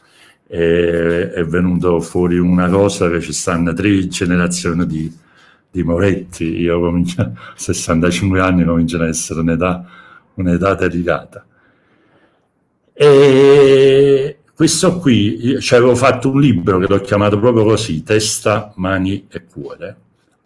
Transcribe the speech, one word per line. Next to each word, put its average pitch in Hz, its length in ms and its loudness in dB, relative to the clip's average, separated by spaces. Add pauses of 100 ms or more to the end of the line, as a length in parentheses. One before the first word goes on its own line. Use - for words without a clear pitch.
(460)
E, 85 880 0
è 87 120 -4
venuto 87 560 0
fuori 87 380 -2
una 90 300 2
cosa 95 400 2
che 85 140 -2
ci 76 100 -10
stanno 85 400 -4
tre 95 360 0
generazioni 87 800 -2
di, 78 240 -6 (600)
di 90 140 -6
Moretti. 87 600 -2
Io 85 360 -2
comincio, 87 520 -2 (240)
sessantacinque 90 840 -2
anni, 90 240 2
comincio 85 320 -2
ad 82 120 -2
essere 80 320 -6
un'età, 85 460 -2 (480)
un'età 92 400 -2
delicata. 87 720 -6 (1500)
E 139 1500 4 (160)
questo 165 440 0
qui, 113 480 0
io 131 140 -2
ci - 140 -2
avevo 123 200 4
fatto 131 360 0
un 135 100 0
libro 95 380 2
che 92 100 0
l'ho 98 120 2
chiamato 104 380 0
proprio 110 260 2
così, 104 380 -2
Testa, 107 720 -2
Mani 95 540 -4
e - 140 -14
Cuore, - 520 -16 (480)